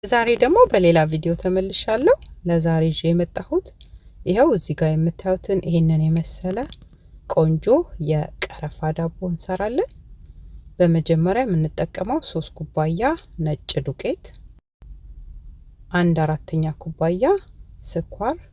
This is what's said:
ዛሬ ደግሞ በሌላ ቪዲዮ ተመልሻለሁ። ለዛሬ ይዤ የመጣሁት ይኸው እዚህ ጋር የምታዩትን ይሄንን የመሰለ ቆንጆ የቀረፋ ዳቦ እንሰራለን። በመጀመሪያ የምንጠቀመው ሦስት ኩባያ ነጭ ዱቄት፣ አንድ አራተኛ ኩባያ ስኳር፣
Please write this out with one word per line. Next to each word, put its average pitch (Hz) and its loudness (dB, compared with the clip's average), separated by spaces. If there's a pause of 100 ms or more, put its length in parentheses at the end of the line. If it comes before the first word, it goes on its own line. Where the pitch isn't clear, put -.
ዛሬ 233 0
ደግሞ 254 4 (100)
በሌላ 170 6
ቪዲዮ 156 -2
ተመልሻለሁ። 196 0 (300)
ለዛሬ 165 2
ይዤ 160 -2
የመጣሁት 175 -2 (580)
ይኸው 233 4
እዚህ 170 -2
ጋር 160 0
የምታዩትን 175 0
ይሄንን 160 2
የመሰለ 165 -2 (720)
ቆንጆ 160 2 (360)
የቀረፋ 151 -4
ዳቦ 165 -4
እንሰራለን። 202 -4 (880)
በመጀመሪያ 170 2
የምንጠቀመው 180 -2
ሦስት - -8
ኩባያ 160 -4 (380)
ነጭ 151 -4 (100)
ዱቄት፣ - -6 (1700)
አንድ 175 2
አራተኛ 156 -2
ኩባያ 175 -2 (580)
ስኳር፣ 220 -6 (140)